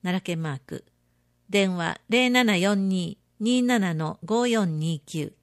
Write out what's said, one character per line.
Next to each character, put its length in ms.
奈 180
良 20
県 180
マ 120
ー 60
ク。 240
電 240
話 340
零 220
七 280
四 300
二 300
二 240
七 280
の 320
五 220
四 320
二 220
九。 420